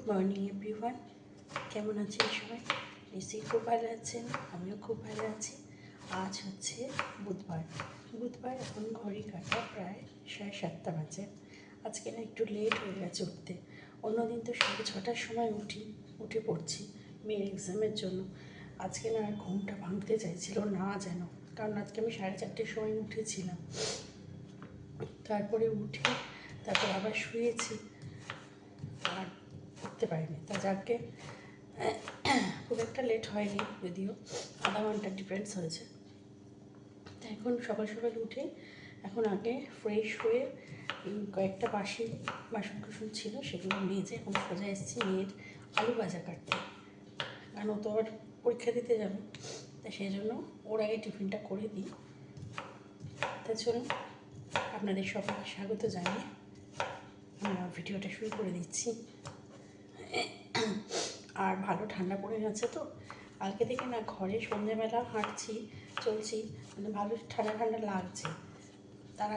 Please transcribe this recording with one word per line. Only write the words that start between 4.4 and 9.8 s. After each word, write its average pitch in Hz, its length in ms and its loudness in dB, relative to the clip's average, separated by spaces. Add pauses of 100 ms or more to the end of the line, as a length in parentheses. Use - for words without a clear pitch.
আমিও 185 300 -4
খুব 214 220 0
ভালো 214 200 -2 (100)
আছি। - 200 -6 (680)
আজ 196 120 0 (100)
হচ্ছে - 360 -6 (420)
বুধবার, 180 400 -2 (520)
বুধবার 240 420 -2 (100)
এখন 214 180 -4 (100)
ঘড়ি 208 300 -4
কাটা 202 360 0 (100)
প্রায় 190 300 -4 (280)